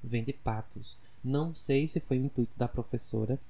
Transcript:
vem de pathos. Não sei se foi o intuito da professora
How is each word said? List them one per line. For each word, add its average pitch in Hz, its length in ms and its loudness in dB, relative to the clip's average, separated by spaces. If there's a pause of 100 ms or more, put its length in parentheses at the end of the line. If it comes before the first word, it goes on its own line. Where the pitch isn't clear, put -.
vem 117 220 0
de 135 80 -2
pathos. - 680 -4 (240)
Não 151 320 2
sei 139 320 4
se 156 140 0
foi 131 180 2
o 131 60 2
intuito - 320 0
da 127 120 2
professora 117 680 0 (120)